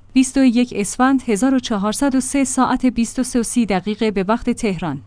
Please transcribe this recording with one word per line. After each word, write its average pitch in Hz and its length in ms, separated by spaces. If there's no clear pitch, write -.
بیست 262 240
و 269 80
یک 247 320
اسفند 254 460
هزار 247 320
و 254 40
چهارصد 214 560
و 262 60
سه 277 240
ساعت - 420
بیست 233 320
و 254 40
سه 247 180
و - 20
سی 226 240
دقیقه 208 440
به 196 120
وقت 226 280
تهران. 180 560